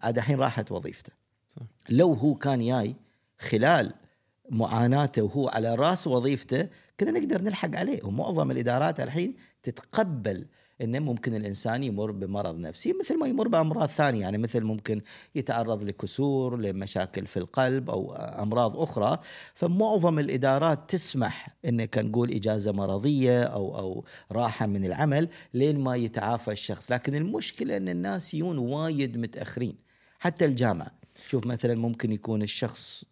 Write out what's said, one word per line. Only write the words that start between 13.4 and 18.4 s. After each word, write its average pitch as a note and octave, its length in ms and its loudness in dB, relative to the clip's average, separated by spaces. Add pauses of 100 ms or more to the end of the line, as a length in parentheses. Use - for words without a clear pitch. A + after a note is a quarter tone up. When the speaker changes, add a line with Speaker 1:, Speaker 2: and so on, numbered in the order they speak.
Speaker 1:
بأمراض E3 420 4
ثانية، C3 320 2
يعني G2 160 -2
مثل A#2 240 0
ممكن G#2+ 400 -2 (340)
يتعرض A#2 480 -2
لكسور، B2+ 720 0
لمشاكل F#2+ 680 -2
في - 120 -6
القلب B2+ 520 0
أو G2+ 240 -4
أمراض A2 640 0